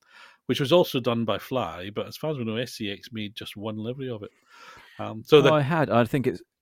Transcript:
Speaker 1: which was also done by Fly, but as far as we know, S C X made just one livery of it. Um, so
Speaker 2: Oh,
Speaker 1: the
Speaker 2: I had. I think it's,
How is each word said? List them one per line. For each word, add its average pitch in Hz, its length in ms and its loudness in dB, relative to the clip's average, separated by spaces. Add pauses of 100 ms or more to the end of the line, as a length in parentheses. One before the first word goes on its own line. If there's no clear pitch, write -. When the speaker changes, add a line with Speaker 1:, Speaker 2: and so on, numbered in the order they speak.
(480)
Speaker 1:
which 127 120 0
was 139 120 0
also 170 280 4
done 117 260 0
by 104 120 0
Fly, 92 560 -6
but 165 140 -6
as 113 100 -16
far 156 140 -6
as 151 80 -6
we 120 60 -6
know, 110 100 -6
S 120 180 -6
C 104 180 -8
X 98 200 -14
made 107 240 -10
just - 220 -16
one 107 200 -10
livery 127 320 -8
of 107 140 -10
it. 95 80 -14 (680)
Um, 110 260 -10
so - 140 8
Speaker 2:
Oh, 143 40 10
Speaker 1:
the 139 120 8
Speaker 2:
I 151 80 4
had. 143 300 0
I 117 140 4
think 127 200 0
it's, 104 160 -2 (200)